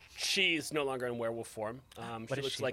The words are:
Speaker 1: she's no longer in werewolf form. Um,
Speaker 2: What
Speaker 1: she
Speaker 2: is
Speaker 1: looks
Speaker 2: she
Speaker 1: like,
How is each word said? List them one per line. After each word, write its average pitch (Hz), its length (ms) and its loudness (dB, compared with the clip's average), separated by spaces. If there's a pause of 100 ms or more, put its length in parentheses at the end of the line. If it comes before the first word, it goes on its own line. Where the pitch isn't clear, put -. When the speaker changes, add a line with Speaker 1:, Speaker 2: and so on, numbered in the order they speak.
(160)
Speaker 1:
she's 170 560 2
no 147 120 2
longer 131 220 0
in 120 120 0
werewolf 117 300 0
form. 110 320 -4 (180)
Um, 113 280 -8
Speaker 2:
What 135 100 -2
Speaker 1:
she 139 40 -2
Speaker 2:
is 139 40 -4
Speaker 1:
looks 131 120 0
Speaker 2:
she 139 60 -2
Speaker 1:
like, 127 100 2